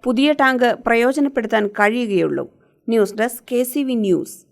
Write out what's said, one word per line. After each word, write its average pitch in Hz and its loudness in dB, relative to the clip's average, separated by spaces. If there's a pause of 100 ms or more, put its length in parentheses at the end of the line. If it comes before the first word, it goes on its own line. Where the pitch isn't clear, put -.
പുതിയ 254 0 (100)
ടാങ്ക് 254 2 (180)
പ്രയോജനപ്പെടുത്താൻ 233 0 (140)
കഴിയുകയുള്ളൂ. 202 0 (480)
ന്യൂസ് 202 2
ഡെസ്ക്, 240 -2 (100)
കെ 247 0 (100)
സി 285 -2
വി 254 -2
ന്യൂസ്. 180 0 (160)